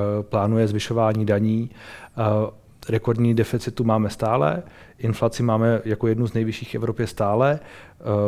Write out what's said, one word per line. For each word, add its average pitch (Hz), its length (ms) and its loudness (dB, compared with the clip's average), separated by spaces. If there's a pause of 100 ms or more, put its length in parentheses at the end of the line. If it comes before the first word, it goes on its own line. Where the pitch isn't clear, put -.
(220)
plánuje 110 460 2
zvyšování 110 580 0
daní. 110 440 0 (480)
Eh, 107 340 2 (380)
rekordní 117 440 2
deficit 113 420 0
tu 127 80 0
máme 110 260 2
stále, 147 540 -2 (360)
inflaci 113 440 -2
máme 113 420 2
jako 110 220 -2
jednu 113 200 0
z 104 60 -8
nejvyšších 113 380 -4
v - 40 -6
Evropě 113 320 -2
stále, 123 520 0
eh, - 440 -20 (240)